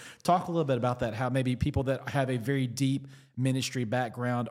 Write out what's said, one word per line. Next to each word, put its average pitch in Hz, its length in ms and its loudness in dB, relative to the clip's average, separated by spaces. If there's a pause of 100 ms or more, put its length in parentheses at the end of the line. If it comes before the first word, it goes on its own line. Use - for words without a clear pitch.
(200)
talk 175 260 4
a 180 40 -4
little 170 120 2
bit 135 140 2
about 123 220 0
that, 110 160 -2
how 123 160 -2
maybe 127 240 0
people 139 280 0
that 127 260 -2
have 135 200 2
a 127 80 0
very 131 300 0
deep 135 400 0 (280)
ministry 127 480 0
background, 123 680 0